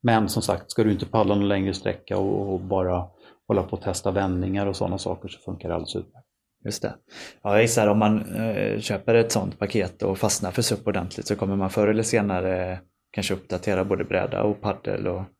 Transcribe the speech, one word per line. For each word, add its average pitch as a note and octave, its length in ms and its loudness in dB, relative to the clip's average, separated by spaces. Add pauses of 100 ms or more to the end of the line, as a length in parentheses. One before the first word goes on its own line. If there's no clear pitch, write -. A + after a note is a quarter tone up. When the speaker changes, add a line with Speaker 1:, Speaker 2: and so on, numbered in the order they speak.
Speaker 1:
men A2+ 260 4
som A2 120 0
sagt, - 300 -2
ska A2+ 120 2
du A2 80 4
inte - 140 -2
paddla G#2 300 2
någon G2+ 120 2
längre F#2+ 260 0
sträcka G2+ 440 -4
och, G2 360 -2
och F2+ 60 -2
bara F#2 460 0 (420)
hålla F#2+ 160 2
på - 120 -6
och - 60 -10
testa G2 300 -2
vändningar F#2+ 540 0
och G2 100 -2
såna F2+ 220 -2
saker, F#2 320 -6
så - 100 -16
funkar F2+ 300 -8
det E2+ 60 -2
alldeles E2+ 200 -6
utmärkt. - 320 -10 (380)
Speaker 2:
Just - 160 -6
det. - 120 -6 (500)
Ja, G2+ 100 0
jag G#2+ 80 8
gissar A#2 260 4
om G#2 120 6
man, G#2+ 360 2
eh, G#2+ 440 -2
köper G#2+ 360 0
ett A#2 160 4
sånt F#2+ 280 -2
paket G2 440 -2
och F#2+ 140 0
fastnar G2 340 0
för B2 100 0
sup G#2 260 -2
ordentligt, F#2 400 -4
så G#2+ 80 0
kommer G2 200 -2
man F#2+ 140 0
förr G#2 180 2
eller A2 160 2
senare F#2 760 0 (320)
kanske G2 220 -2
uppdatera F#2 520 -2
både G2 180 0
bräda G2 400 -2
och G#2 180 0
paddel - 460 -4
och F#2 140 -4 (180)